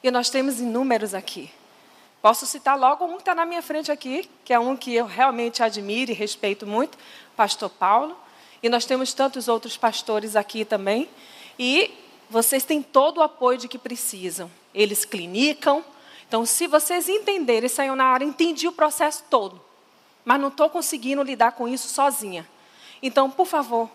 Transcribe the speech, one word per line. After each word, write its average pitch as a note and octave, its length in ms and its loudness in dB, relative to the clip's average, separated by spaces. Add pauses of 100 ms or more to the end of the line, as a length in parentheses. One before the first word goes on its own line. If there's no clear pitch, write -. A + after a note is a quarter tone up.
E B3+ 80 2
nós B3 180 0
temos C4+ 300 -2
inúmeros A#3 540 -2
aqui. F#3 360 -10 (720)
Posso A#3 240 4
citar C#4 320 0
logo C#4+ 280 4
um E4+ 120 -6
que G4 60 -16
tá F4+ 120 0
na E4 100 0
minha E4+ 160 -6
frente D4+ 300 -4
aqui, D4 380 -6 (140)
que - 80 -2
é A#3+ 80 6
um B3+ 160 0
que B3 180 -8
eu A#3 120 2
realmente A#3 580 0
admiro G#3+ 480 -2
e - 20 -2
respeito G3+ 540 -4
muito, A#3 300 -2 (380)
pastor G#3 340 0
Paulo. B3 480 0 (440)
E A#3 60 -2
nós A#3 160 0
temos C4 300 -2
tantos C4+ 340 -2
outros A#3 300 -2
pastores A3 580 -2
aqui G#3+ 300 -2
também. G#3+ 420 0 (500)
E C4 360 2 (360)
vocês A#3 360 2
têm D4+ 160 0
todo D4 380 2
o D#4+ 40 8
apoio B3+ 340 2
de A#3+ 120 -12
que B3+ 80 -14
precisam. F#3 760 -8 (220)
Eles G3+ 320 2
clinicam. C#4 800 0 (420)
Então, A3+ 180 0
se E4+ 220 0
vocês E4 400 0
entenderem, E4+ 640 0
"Sayonara, C4 540 2
entendi D4+ 440 -2
o F4 60 -4
processo D4+ 560 0
todo, G3 320 0 (640)
mas B3+ 160 4
não C#4 100 -2
tô D4+ 180 2
conseguindo C#4 540 -2
lidar A#3+ 300 2
com A#3 160 -4
isso B3+ 180 -6
sozinha." G#3+ 580 -2 (560)
Então, C4+ 280 2
por F4+ 160 0
favor A#3 500 -2